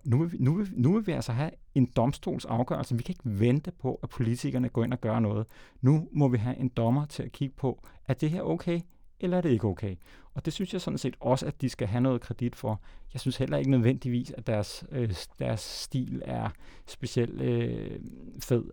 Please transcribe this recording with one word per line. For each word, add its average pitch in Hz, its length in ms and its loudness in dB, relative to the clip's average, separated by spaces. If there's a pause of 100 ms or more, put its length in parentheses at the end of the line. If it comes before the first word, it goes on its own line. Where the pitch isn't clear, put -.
nu 120 140 4
vil 170 140 2
vi, - 80 -8
nu 131 140 4
vil, 196 220 -2
nu 131 180 6
vil 220 140 2
vi 175 40 0
altså 123 200 -2
have 139 200 -2 (240)
en 127 100 6
domstolsafgørelse. 127 1120 0
Vi 117 60 -2
kan 185 100 -6
ikke 107 260 -4
vente 131 320 4
på, - 320 -6
at 113 60 -8
politikerne 123 600 0
går 113 140 2
ind 117 100 0
og 123 80 -4
gør 117 180 0
noget. 107 260 2 (360)
Nu 156 300 4
må 143 160 4
vi 123 100 4
have 120 200 -2
en 127 120 0
dommer 123 360 2
til - 180 -8
at 123 80 -8
kigge 139 260 -4
på, - 260 -2 (240)
er 135 60 0
det 156 160 0
her 175 120 -2
okay? 170 400 0 (380)
Eller 180 180 0
er 180 40 2
det 160 80 2
ikke 113 180 4
okay? 95 280 -2 (380)
Og - 120 -6
det 156 80 -2
synes - 200 -4
jeg 185 80 -2
sådan 143 160 -4
set 127 220 -2
også, 127 260 2
at - 160 -4
de 131 80 0
skal - 180 -4
have 117 140 2
noget 127 200 2
kredit - 340 -4
for. 110 260 -4 (320)
Jeg 127 80 -10
synes 127 160 -2
heller 139 200 0
ikke 139 140 4
nødvendigvis, 123 600 4
at - 160 -8
deres, 104 440 -2
øh, 120 220 0 (260)
deres 117 200 -2
stil - 640 -4
er 117 240 -2 (380)
specielt, - 540 -2
øh, 117 580 -2 (400)
fed, 120 340 2